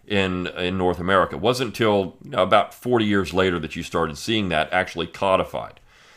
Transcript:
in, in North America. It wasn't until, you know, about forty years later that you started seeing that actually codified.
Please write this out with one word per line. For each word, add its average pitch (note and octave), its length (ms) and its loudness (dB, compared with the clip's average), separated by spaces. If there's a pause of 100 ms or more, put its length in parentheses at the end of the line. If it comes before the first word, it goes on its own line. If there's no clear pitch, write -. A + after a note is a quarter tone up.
in, F#2 400 -2
in F2+ 320 -4
North F2+ 200 0
America. F2+ 360 2
It C#2+ 60 -8
wasn't A#2+ 280 0
until, G2+ 540 0
you C#3+ 80 -18
know, G#2+ 100 2
about F#2+ 320 2
forty B2 320 0
years G2+ 260 0
later F#2 280 2
that D#2 160 -8
you E2+ 80 -6
started D#2+ 340 -2
seeing G#2+ 320 -2
that D#2 240 0
actually F2+ 320 -2
codified. F#2 760 -2 (380)